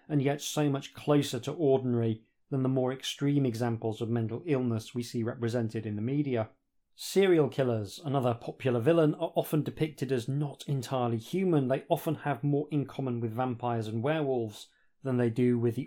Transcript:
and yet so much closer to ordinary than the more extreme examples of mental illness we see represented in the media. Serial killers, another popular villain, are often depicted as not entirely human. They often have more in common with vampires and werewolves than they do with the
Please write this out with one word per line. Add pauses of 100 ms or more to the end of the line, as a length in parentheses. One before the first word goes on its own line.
and
yet
so
much
closer
to
ordinary (280)
than
the
more
extreme
examples
of
mental
illness
we
see
represented
in
the
media. (480)
Serial
killers,
another
popular
villain,
are
often
depicted
as
not
entirely
human.
They
often
have
more
in
common
with
vampires
and
werewolves (380)
than
they
do
with
the